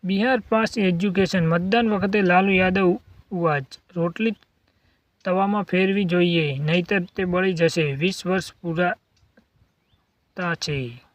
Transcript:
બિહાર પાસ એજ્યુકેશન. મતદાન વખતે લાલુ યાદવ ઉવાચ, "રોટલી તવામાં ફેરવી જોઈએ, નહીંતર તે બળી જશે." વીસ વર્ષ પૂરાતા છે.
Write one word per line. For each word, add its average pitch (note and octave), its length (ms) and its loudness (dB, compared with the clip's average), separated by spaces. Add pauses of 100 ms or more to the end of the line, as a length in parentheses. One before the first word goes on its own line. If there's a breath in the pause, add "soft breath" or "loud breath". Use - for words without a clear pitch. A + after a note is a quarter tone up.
બિહાર G#3 360 0
પાસ A3 380 -2
એજ્યુકેશન. F#3 680 0
મતદાન F#3+ 420 0
વખતે G3+ 320 0
લાલુ F#3 300 4
યાદવ F#3 480 2 (320)
ઉવાચ, D#3+ 320 0 (320)
"રોટલી F3 360 -2 (920)
તવામાં G3 380 0
ફેરવી G3 400 0
જોઈએ, E3+ 540 0
નહીંતર F3 460 0
તે F#3+ 220 -6
બળી F#3 280 0
જશે." E3 300 0
વીસ D3 420 -4
વર્ષ F3+ 360 -4
પૂરાતા - 1900 -8
છે. B2+ 480 -8 (120)